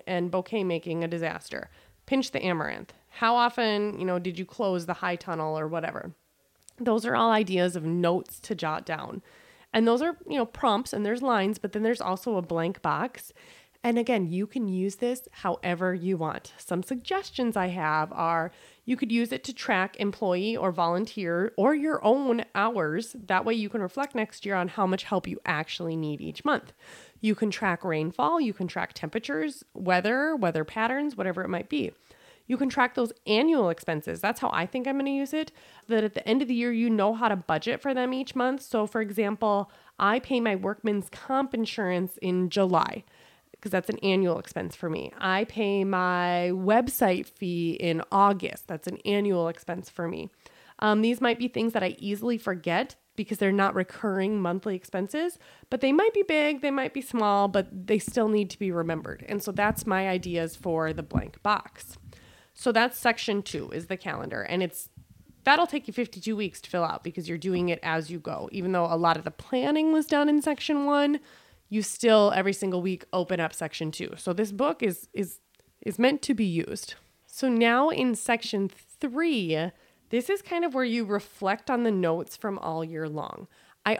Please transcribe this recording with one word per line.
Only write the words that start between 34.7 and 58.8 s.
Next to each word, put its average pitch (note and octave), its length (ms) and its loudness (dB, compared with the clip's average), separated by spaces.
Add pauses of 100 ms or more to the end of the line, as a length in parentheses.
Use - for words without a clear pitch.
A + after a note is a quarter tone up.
I'm C#4 100 0
gonna C#4 140 -2
use C#4 240 -2
it, D#4 160 -4 (360)
that A3 160 2
at G#3 120 0
the - 120 -6
end B3+ 140 4
of B3+ 60 -2
the B3 80 0
year, A#3+ 160 2
you A#3 180 2
know G#3 240 4
how A3+ 140 2
to G#3 80 2
budget E3+ 440 0
for C#4 140 -2
them B3+ 180 0
each C4 240 -4
month. C4 280 0
So G#3+ 240 0
for A3 140 -2
example, G3+ 680 0 (300)
I G#3 180 4
pay B3+ 220 0
my A3 160 2
workman's G3+ 560 -2
comp C4+ 420 -2
insurance F#3 680 0
in F#3 260 2
July, F#3 540 2 (580)
'cause G3 100 -10
that's F#3 200 0
an - 80 -4
annual F#3 400 2
expense F3 360 -8
for E3+ 140 -6
me. - 300 -6
I F#3+ 240 0
pay G3+ 400 0
my F3+ 680 2
website G3+ 760 2
fee E3+ 460 -2
in E3 280 0 (100)
August. G3 560 2
That's E3+ 200 -8
an F#3 180 -8
annual G3+ 420 2
expense E3+ 440 -8
for E3+ 160 -6
me. D#3+ 240 -8 (480)
Um, G#3+ 240 4
these A#3 180 2
might A#3 160 4
be A#3+ 120 -2
things A3+ 240 -2
that G#3 100 0
I - 160 -2
easily A3 400 -2
forget F#3 560 -2 (200)
because G#3+ 220 -4
they're G3 140 4
not G3 240 2
recurring G3 640 -2
monthly F#3 340 -2
expenses, G3+ 600 -4 (320)
but B3+ 120 -4
they C4+ 100 4
might G#4+ 240 4
be G4+ 80 4
big, D4+ 380 2
they C#4 100 0
might C4+ 240 -2
be C#4 60 -6
small, G3+ 460 2
but F#3+ 380 -2
they G#3+ 140 4
still A3+ 280 0
need G#3 220 2
to - 80 -14
be F#3+ 140 -2
remembered. E3 580 -4